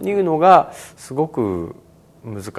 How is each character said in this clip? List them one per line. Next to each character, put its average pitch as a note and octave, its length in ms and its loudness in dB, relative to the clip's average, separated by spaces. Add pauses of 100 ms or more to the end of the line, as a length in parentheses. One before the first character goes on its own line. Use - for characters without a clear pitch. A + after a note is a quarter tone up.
い G3 100 -4
う G3 120 0
の D#3+ 140 0
が F3 340 6 (240)
す - 180 -18
ご D#3 140 -2
く F#2 480 -4 (480)
難 G#2 200 -12 (140)